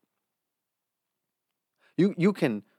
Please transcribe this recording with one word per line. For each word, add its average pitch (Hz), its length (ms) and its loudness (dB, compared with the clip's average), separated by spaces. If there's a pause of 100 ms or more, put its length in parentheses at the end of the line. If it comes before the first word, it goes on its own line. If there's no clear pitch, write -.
(2000)
You, 185 200 2
you 180 160 2
can 120 300 -4 (160)